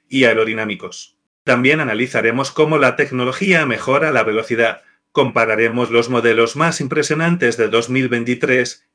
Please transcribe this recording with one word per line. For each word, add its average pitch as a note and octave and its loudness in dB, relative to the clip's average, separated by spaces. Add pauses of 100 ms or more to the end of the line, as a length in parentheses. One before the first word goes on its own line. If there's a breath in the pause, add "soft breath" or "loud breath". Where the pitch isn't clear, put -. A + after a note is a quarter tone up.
y C3 2
aerodinámicos. A2 -2 (280)
También C3 2
analizaremos B2 -2
cómo D#3 2
la B2+ 2
tecnología C3 0
mejora C#3 0
la A#2 2
velocidad, A2 -2 (300 soft breath)
compararemos A2+ 0
los A#2 2
modelos A#2 2
más D#3+ 0
impresionantes D3+ 0
de A2 0
dos A#2 -2
mil C3 0
veintitrés A#2+ -2